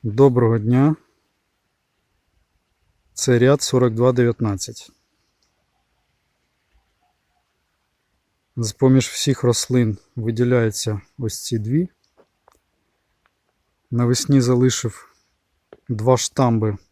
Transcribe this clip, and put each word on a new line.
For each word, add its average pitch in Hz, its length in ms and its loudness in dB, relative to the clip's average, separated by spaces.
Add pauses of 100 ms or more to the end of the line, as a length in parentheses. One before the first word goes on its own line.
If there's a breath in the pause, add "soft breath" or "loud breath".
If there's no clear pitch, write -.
Доброго 117 560 2
дня. 127 380 2 (2250)
Це 123 240 0
ряд 135 240 4
сорок 123 320 0
два 123 180 2
дев'ятнадцять. 117 800 -4 (3750)
З-поміж 131 520 2
всіх - 340 -4
рослин 120 560 0 (180)
виділяються 113 840 -2 (180)
ось - 260 -8
ці 117 140 -6
дві. 131 300 -2 (2000)
Навесні 123 500 0
залишив 123 760 -2 (720)
два 120 280 2
штамби 110 600 -2 (160)